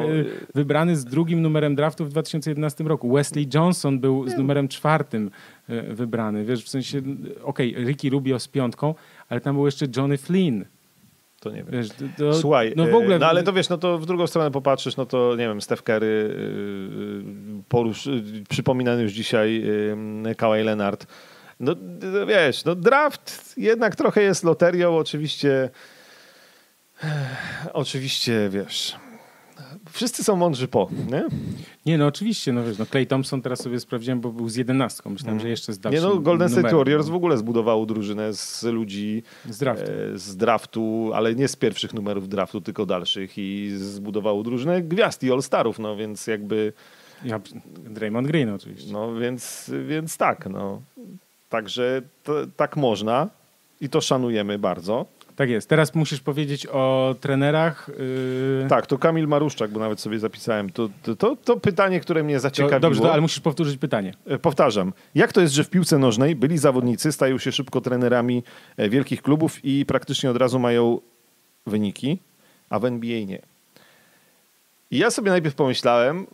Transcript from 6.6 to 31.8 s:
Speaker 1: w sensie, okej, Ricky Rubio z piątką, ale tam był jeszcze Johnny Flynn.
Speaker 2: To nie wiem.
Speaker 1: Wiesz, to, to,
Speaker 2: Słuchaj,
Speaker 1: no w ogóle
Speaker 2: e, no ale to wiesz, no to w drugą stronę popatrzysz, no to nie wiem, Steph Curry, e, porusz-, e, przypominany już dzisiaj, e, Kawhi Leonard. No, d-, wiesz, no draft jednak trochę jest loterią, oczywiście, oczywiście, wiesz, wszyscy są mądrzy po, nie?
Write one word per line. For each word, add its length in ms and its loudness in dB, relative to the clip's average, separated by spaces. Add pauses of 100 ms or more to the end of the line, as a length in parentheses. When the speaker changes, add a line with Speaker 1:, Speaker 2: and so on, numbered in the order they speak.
Speaker 1:
w 40 -18
sensie, 340 -6 (400)
okej, 360 -2
Ricky 320 -2
Rubio 280 0
z 100 -10
piątką, 460 -2 (340)
ale 120 -2
tam 140 0
był 120 4
jeszcze 200 0 (100)
Johnny 220 0
Flynn. 460 0 (760)
Speaker 2:
To 100 -8
nie 60 -12
wiem. 140 -12
Speaker 1:
Wiesz, 180 -4
to, 160 -12 (140)
to, 160 4
Speaker 2:
Słuchaj, 420 4
Speaker 1:
no 100 4
w 80 4
ogóle 220 6
Speaker 2:
e, 20 4
no 80 4
ale 160 4
to 100 0
wiesz, 160 2
no 100 -2
to 200 0
w 80 -8
drugą 200 0
stronę 240 2
popatrzysz, 460 0
no 100 -4
to 300 2
nie 120 -2
wiem, 120 -4
Steph 220 -4
Curry, 560 0
e, 1300 -8
porusz-, 380 0
e, 40 -6 (380)
przypominany 540 0
już 100 0
dzisiaj, 520 0 (600)
e, 100 -2
Kawhi 280 2
Leonard. 440 0 (540)
No, 140 0
d-, 520 -6
wiesz, 380 2
no 100 0
draft 840 0
jednak 400 2
trochę 260 4
jest 220 2
loterią, 520 4
oczywiście, 760 0 (2000)
oczywiście, 800 0
wiesz, 440 -4 (920)
wszyscy 340 -4
są 120 4
mądrzy 320 2
po, 200 2 (240)
nie? 120 0 (600)